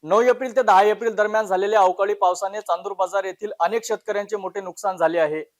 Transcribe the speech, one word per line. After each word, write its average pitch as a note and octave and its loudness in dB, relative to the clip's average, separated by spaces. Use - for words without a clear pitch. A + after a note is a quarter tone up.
नऊ F#3 4
एप्रिल B3 2
ते C4 2
दहा G3 6
एप्रिल G#3 0
दरम्यान G#3+ 0
झालेल्या G3+ 0
अवकाळी G3 2
पावसाने G3 0
चांदूर F#3+ -4
बाजार F#3+ -2
येथील F#3+ -8
अनेक G3+ 0
शेतकऱ्यांचे G#3 -6
मोठे F#3+ -8
नुकसान F#3 -8
झाले E3+ 0
आहे. D#3 -2